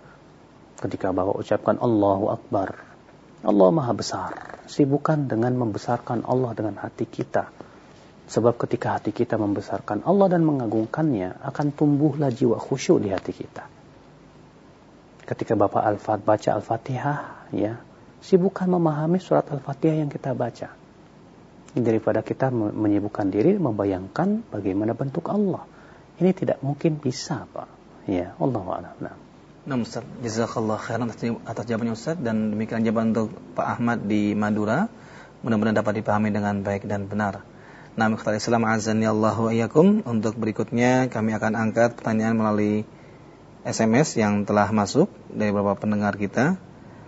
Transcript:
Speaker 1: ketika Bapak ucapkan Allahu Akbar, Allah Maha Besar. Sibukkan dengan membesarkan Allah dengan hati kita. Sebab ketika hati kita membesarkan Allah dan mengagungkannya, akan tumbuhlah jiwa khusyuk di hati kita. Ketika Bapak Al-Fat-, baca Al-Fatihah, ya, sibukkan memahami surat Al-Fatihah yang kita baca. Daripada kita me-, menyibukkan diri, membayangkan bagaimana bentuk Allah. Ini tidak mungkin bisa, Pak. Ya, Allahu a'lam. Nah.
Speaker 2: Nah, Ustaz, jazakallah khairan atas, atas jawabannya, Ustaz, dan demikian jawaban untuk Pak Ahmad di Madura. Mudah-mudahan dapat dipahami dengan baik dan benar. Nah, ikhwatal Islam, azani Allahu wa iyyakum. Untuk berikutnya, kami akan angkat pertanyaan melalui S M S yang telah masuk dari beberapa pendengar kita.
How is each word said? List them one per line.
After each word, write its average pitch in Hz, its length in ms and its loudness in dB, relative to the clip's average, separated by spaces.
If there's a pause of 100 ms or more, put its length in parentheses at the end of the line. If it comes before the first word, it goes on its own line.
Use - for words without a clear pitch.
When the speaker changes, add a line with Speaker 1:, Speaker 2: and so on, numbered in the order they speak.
(840)
Speaker 1:
ketika 95 320 -2
Bapak 95 240 0
ucapkan 107 400 0
Allahu 104 560 2
Akbar, - 480 -4 (640)
Allah 190 240 8
Maha 131 240 2
Besar. 98 380 -6 (340)
Sibukkan 143 640 2
dengan 117 240 0
membesarkan 117 720 -2
Allah 123 320 -2
dengan 104 240 -6
hati 110 240 -8
kita. - 480 -4 (720)
Sebab 117 320 2
ketika 104 400 -2
hati - 160 -6
kita 117 240 0
membesarkan 101 640 -4
Allah 196 240 4
dan 175 160 2
mengagungkannya, 117 960 -2
akan 147 320 -4
tumbuhlah 143 640 2
jiwa 117 240 2
khusyuk - 400 0
di 101 160 -2
hati - 160 -6
kita. - 400 -14 (1500)
Ketika - 320 -4
Bapak 104 320 2
Al-Fat-, 104 400 -2
baca 107 240 2
Al-Fatihah, 123 1040 -4
ya, 113 240 -2 (400)
sibukkan 185 480 2
memahami 170 560 2
surat 147 320 2
Al-Fatihah 156 480 0
yang 143 80 -2
kita 135 240 -4
baca. - 480 -6 (920)
Daripada 110 480 2
kita 131 320 -2
me-, 107 200 -2
menyibukkan 104 600 0
diri, 139 240 4
membayangkan 117 920 -2
bagaimana 101 440 -2
bentuk 139 400 -4
Allah. 196 320 0 (560)
Ini 180 160 6
tidak - 240 -2
mungkin 147 400 -2
bisa, - 480 -4
Pak. - 200 -12 (360)
Ya, 92 320 -2
Allahu 117 400 -2
a'lam. - 240 -14
Nah. - 140 -12 (480)
Speaker 2:
Nah, 139 160 -6
Ustaz, 113 240 -6 (180)
jazakallah 110 540 -2
khairan 117 320 -4
atas, 107 160 -10
atas 117 420 -6
jawabannya, 117 300 -2
Ustaz, 165 240 -6
dan 110 340 -2
demikian 110 300 -2
jawaban 113 320 2
untuk 107 180 0 (240)
Pak - 220 -2
Ahmad 117 260 0
di 104 320 2
Madura. 107 540 0 (560)
Mudah-mudahan 110 340 2
dapat 107 220 0
dipahami 104 320 0
dengan 101 260 0
baik 101 240 -2
dan 101 240 -6
benar. 101 380 -4 (460)
Nah, 113 180 2
ikhwatal 107 300 -2
Islam, 117 260 2
azani 110 420 0
Allahu 107 400 2
wa 113 60 0
iyyakum. 165 540 4
Untuk 110 280 0
berikutnya, 120 760 2
kami 113 200 0
akan 110 240 0
angkat 113 380 2
pertanyaan 113 420 0
melalui 107 520 2 (760)
S - 160 -4
M 110 160 4
S 147 240 2
yang 104 300 2
telah 104 260 4
masuk 110 380 2 (180)
dari 107 240 0
beberapa 101 240 2
pendengar 104 400 0
kita. 117 400 0 (500)